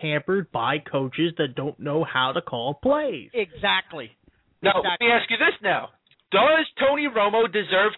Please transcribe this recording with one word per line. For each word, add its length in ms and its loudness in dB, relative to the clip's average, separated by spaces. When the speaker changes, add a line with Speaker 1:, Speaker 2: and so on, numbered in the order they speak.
Speaker 1:
hampered 500 -2
by 280 -2
coaches 580 -4
that 180 -4
don't 240 -8
know 240 -4
how 300 -2
to 80 -4
call 340 -4
plays. 580 -2
Speaker 2:
Exactly. 800 -4
Speaker 3:
Now, 180 2
Speaker 2:
Exactly. 100 0
Speaker 3:
let 120 -2
me 100 4
ask 200 2
you 60 0
this: 260 2
Now. 260 -2
Does 360 4
Tony 280 2
Romo 440 2
deserve 460 2